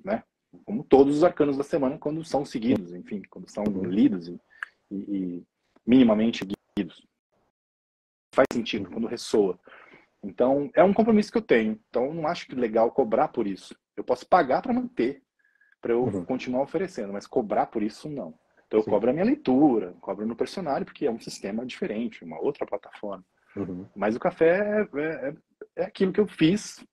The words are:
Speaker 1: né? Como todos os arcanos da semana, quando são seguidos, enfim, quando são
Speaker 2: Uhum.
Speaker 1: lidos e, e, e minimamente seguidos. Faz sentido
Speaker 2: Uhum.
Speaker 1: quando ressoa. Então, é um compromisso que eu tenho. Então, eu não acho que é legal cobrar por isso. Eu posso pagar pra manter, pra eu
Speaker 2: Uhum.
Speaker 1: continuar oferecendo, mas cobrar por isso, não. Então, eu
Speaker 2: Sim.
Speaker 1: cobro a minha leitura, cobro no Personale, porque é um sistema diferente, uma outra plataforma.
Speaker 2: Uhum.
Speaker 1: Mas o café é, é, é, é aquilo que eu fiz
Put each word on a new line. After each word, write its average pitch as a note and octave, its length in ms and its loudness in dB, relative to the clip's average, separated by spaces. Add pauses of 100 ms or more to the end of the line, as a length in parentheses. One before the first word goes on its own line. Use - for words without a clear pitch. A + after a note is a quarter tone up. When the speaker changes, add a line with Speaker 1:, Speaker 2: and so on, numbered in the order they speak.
Speaker 1:
né? F#3+ 180 -4 (420)
Como A2+ 200 -6
todos C#3 320 8
os D#3 80 4
arcanos D3 320 2
da C#3 80 -2
semana, C#3+ 340 -2
quando D#3 260 -6
são D3 200 -2
seguidos, G#2 500 -2
enfim, F#2 340 -10
quando - 220 -18
são G#2 140 -6
Speaker 2:
Uhum. F#2+ 200 -4
Speaker 1:
lidos F#2+ 440 2
e, F2 120 -14 (500)
e, G2+ 60 -8
e F#2+ 460 -6 (440)
minimamente A2+ 600 4 (300)
seguidos. F2+ 300 -6 (1300)
Faz C3+ 180 4
sentido G#2+ 340 -6
Speaker 2:
Uhum. - 60 -16
Speaker 1:
quando A#2 140 -6
ressoa. G#2+ 520 0 (640)
Então, C#3+ 520 0
é D#3 80 6
um G3 120 6
compromisso A3 360 4
que - 80 0
eu A3 40 -4
tenho. A2 360 2 (100)
Então, A#2+ 180 -2
eu D3+ 80 -6
não E3 120 -6
acho E3+ 200 -6
que - 80 -16
é C3 40 -8
legal A2+ 320 2
cobrar A#2+ 380 0
por A#2 180 -4
isso. - 300 -10 (200)
Eu D3+ 80 -8
posso - 220 -4
pagar E3+ 360 4
pra B3+ 100 -6
manter, F3+ 500 -2 (580)
pra A#2 120 -2
eu A#2+ 120 2
Speaker 2:
Uhum. G2+ 200 -4
Speaker 1:
continuar B2+ 380 -4
oferecendo, C#3+ 500 -6
mas G2+ 140 -10
cobrar B2 400 0
por A2+ 160 -4
isso, G#2+ 260 -6
não. A#2+ 260 -10 (320)
Então, - 140 2
eu G#3+ 40 4
Speaker 2:
Sim. - 60 -6
Speaker 1:
cobro G#2+ 200 2
a - 20 6
minha E3 120 0
leitura, B2+ 760 2
cobro G2 260 -6
no A#2 80 -4
Personale, D#3 500 -4
porque - 220 -6
é B2 40 0
um A2+ 100 -6
sistema - 440 -8
diferente, A#2 600 -6
uma D#2+ 160 -12
outra - 260 -4
plataforma. G2 580 -10 (300)
Speaker 2:
Uhum. F#2+ 400 -8
Speaker 1:
Mas A2 220 -2
o - 40 -8
café E3+ 380 2
é, G#3 420 -2
é, D3+ 280 -6
é, D3+ 60 -8 (420)
é E3 80 -4
aquilo F#3+ 280 -2
que G3+ 80 0
eu G#3 60 2
fiz - 680 0